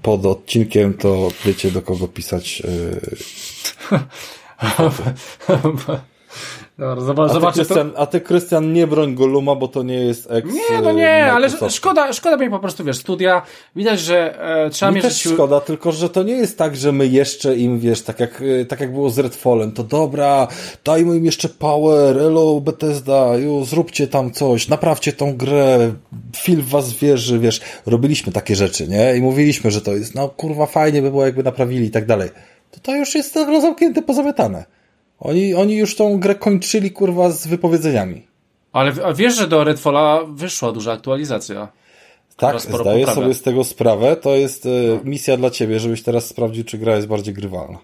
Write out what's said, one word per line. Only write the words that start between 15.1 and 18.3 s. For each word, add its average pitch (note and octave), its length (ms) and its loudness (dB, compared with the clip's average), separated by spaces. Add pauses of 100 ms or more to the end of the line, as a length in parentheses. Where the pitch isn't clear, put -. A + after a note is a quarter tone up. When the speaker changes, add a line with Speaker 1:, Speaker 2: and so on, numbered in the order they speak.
Speaker 1:
też - 100 -4
Speaker 2:
siły. E3 140 0
Speaker 1:
szkoda, C#3+ 260 4
tylko D#3+ 300 -4
że E3 180 -2
to F#3 140 0
nie A3 100 0
jest A#3 240 -2
tak, D3+ 180 0
że C#3 160 0
my C#3 160 4
jeszcze C3+ 500 2
im, A#2+ 220 0
wiesz, A#2 220 0
tak - 180 -10
jak, A#2+ 220 -4